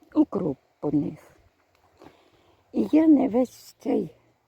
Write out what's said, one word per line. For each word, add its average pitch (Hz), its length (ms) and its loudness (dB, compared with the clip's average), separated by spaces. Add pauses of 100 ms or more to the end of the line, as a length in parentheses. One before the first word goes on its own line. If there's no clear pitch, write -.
(160)
укроп 190 420 -4 (220)
по 151 120 -6
них. 156 280 -4 (1500)
І 226 180 -2
я 320 160 4
не 262 220 4
весь - 500 -4
цей 214 300 -4 (380)